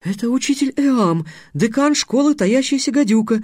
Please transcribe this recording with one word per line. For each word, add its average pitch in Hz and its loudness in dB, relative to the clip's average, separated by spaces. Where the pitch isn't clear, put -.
Это 202 -4
учитель 262 -2
Эам, 214 2
декан 240 0
школы 285 0
Таящаяся 262 0
Гадюка 220 2